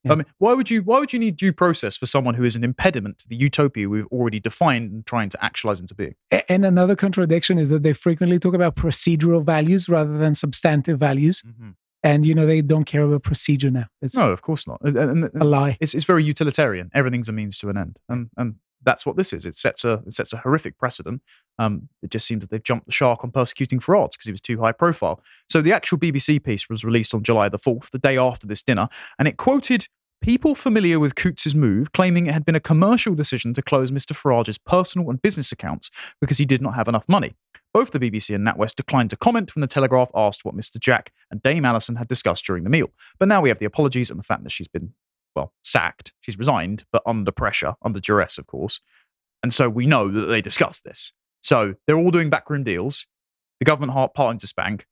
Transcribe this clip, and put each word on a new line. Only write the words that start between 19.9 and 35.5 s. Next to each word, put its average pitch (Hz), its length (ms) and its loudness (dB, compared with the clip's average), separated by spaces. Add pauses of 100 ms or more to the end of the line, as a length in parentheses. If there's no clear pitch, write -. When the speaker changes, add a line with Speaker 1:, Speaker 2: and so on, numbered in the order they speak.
Speaker 2:
it 107 80 -10
sets - 180 -6
a 117 40 -8
horrific 135 420 -2
precedent. 123 420 -6 (380)
Um, 107 300 -4 (120)
it 98 80 -10
just 110 160 -2
seems 110 160 -2
that 101 80 -14
they've 107 140 -6
jumped 117 240 -2
the - 40 -20
shark 123 320 0
on 123 60 -8
persecuting 127 500 -2
Farage - 380 0
'cause - 80 -16
he 110 60 -8
was 101 100 -10
too 113 200 -6
high 113 100 2
profile. 131 500 -2 (260)
So 160 140 4
the 165 120 4
actual 165 260 -2
B 170 100 0
B 139 80 0
C 147 220 2
piece 107 280 -4
was 110 160 -8
released 113 300 0
on 110 80 -2
July 107 280 2
the 101 100 -4
fourth, 123 320 -4
the 131 80 -8
day 135 180 2
after 123 300 -2
this 101 160 -6
dinner, 113 260 0 (300)
and 151 80 2
it - 100 -4
quoted 262 500 0 (360)
people 262 320 2
familiar 185 440 2
with 147 140 2
Coots's 156 400 -2
move, 131 380 2
claiming 175 340 2
it 151 80 -2
had 156 120 -2
been 160 100 2
a 151 40 0
commercial 196 540 2
decision 127 400 -2
to 135 80 -4
close 131 300 2
Mister 139 240 -6
Farage's 117 420 0
personal 180 540 0
and 127 100 -6
business 190 300 -2